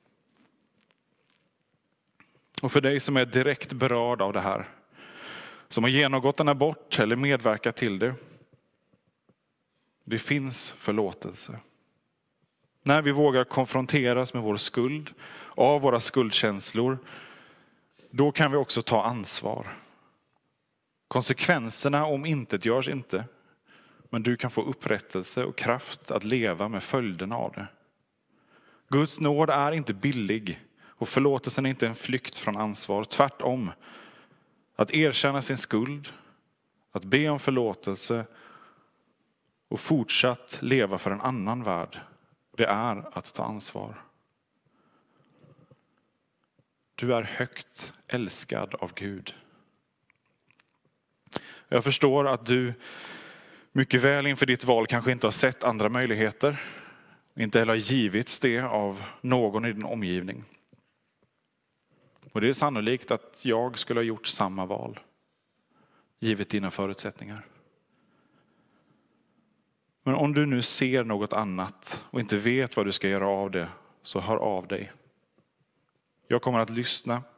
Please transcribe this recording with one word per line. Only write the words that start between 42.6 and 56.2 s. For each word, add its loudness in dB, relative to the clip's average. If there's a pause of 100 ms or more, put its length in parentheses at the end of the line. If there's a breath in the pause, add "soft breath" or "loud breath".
är -2
att -12
ta -6
ansvar. -10 (3000 soft breath)
Du 0
är 2
högt -8 (120)
älskad -4
av -8
Gud. -10 (2250 loud breath)
Jag 2
förstår 4
att 0
du 2 (1000 loud breath)
mycket 4
väl 4
inför 2
ditt 2
val 6
kanske 0
inte 0
har 2
sett 2
andra 2
möjligheter, 0 (760 loud breath)